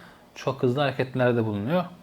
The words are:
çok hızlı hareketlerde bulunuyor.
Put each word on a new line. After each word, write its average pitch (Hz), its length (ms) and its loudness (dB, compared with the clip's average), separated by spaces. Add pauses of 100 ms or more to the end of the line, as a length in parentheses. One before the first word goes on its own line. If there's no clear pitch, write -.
(340)
çok - 280 -4
hızlı 131 180 2
hareketlerde 127 640 2
bulunuyor. 110 400 -2 (180)